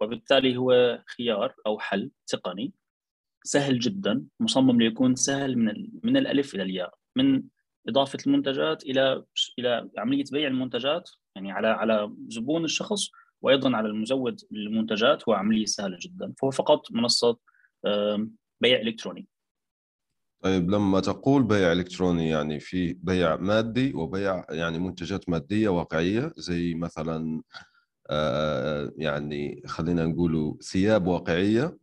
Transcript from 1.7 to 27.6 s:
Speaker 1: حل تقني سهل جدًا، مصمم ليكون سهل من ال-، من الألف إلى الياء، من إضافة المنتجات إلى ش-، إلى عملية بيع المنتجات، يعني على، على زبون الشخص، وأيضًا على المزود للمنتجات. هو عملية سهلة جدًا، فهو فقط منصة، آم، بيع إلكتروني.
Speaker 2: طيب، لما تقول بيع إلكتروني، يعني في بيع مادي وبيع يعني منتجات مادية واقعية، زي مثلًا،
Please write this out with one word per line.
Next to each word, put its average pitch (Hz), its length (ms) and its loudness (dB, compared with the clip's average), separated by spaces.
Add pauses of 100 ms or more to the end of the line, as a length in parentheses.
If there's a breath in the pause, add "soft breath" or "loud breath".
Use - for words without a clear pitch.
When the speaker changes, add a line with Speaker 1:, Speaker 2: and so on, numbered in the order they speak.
Speaker 1:
حل 107 320 -4 (160)
تقني 101 460 -6 (720)
سهل 139 360 2
جدًا، 107 440 -2 (160)
مصمم 123 420 4
ليكون 123 340 2
سهل 135 420 -2
من 110 120 2
ال-، 101 200 -8 (140)
من 127 140 4
الألف 135 380 0
إلى 98 80 -2
الياء، 92 300 -6 (220)
من 131 280 4 (440)
إضافة 135 400 0
المنتجات 143 560 0
إلى 135 400 0 (100)
ش-، - 260 -2
إلى 120 380 -2
عملية 135 340 -2
بيع 147 160 -2
المنتجات، 131 640 -4 (260)
يعني 95 160 -10
على، 104 160 -2
على 107 440 0 (160)
زبون 135 360 -2
الشخص، 185 460 -4 (320 soft breath)
وأيضًا 131 360 2
على 110 100 -2
المزود 110 540 -2 (100)
للمنتجات. 110 800 0
هو 110 40 6
عملية 107 320 2
سهلة 95 360 -4
جدًا، 92 400 -12
فهو 135 100 0
فقط 147 400 0
منصة، 117 460 2 (480 soft breath)
آم، 104 460 0 (300)
بيع 120 200 4
إلكتروني. 98 460 -8 (1160)
Speaker 2:
طيب، 95 280 2
لما 98 280 4
تقول 135 440 2
بيع 101 280 4
إلكتروني، 87 580 0
يعني 76 300 -2
في 90 340 -4
بيع 85 420 2
مادي 113 580 0
وبيع 92 560 -2
يعني 82 300 -4
منتجات 90 500 -6
مادية 98 400 0
واقعية، 90 680 0
زي 85 360 -2
مثلًا، 80 680 -4 (680 loud breath)